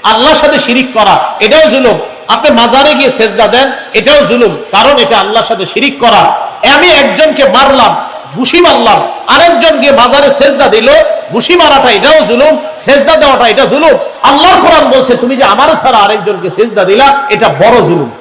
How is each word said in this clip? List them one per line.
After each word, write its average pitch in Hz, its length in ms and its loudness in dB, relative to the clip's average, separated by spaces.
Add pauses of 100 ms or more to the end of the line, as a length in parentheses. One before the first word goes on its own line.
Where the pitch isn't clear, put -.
আল্লাহর 226 320 2
সাথে 302 240 0
শিরিক 247 340 -2
করা, 208 260 2 (200)
এটাও 285 300 2
জুলুম। 233 300 0 (280)
আপনি - 240 0
মাজারে 240 420 2
গিয়ে 262 160 0
সেজদা 196 380 0
দেন, 262 240 0 (220)
এটাও 277 320 2
জুলুম, 226 320 0 (140)
কারণ 247 280 2
এটা 220 200 0
আল্লাহর 208 260 -2
সাথে 190 200 -6
শিরিক 277 340 -4
করা। - 380 2 (360)
আমি 330 180 2
একজনকে 285 580 0
মারলাম, 254 460 2 (400)
ঘুষি 262 260 -2
মারলাম, 269 460 0 (200)
আরেকজন 330 520 0
গিয়ে 277 120 0
মাজারে 277 420 2
সেজদা 277 340 0
দিল, 220 220 0 (420)
ঘুষি 240 240 -2
মারাটা 277 360 2
এটাও 285 340 2
জুলুম, 254 320 0 (200)
সেজদা 277 380 0
দেওয়াটা 269 320 2
এটা 220 180 0
জুলুম। 285 320 2 (260)
আল্লাহর 311 380 2
কোরআন 311 300 2
বলছে, 254 240 2
"তুমি 254 200 -2
যে 254 80 0
আমার 254 320 0
ছাড়া 262 220 0
আরেকজনকে 202 520 -2
সেজদা 208 340 -2
দিলা, 269 460 0
এটা 220 200 0
বড় 202 320 2
জুলুম।" 151 280 -2 (120)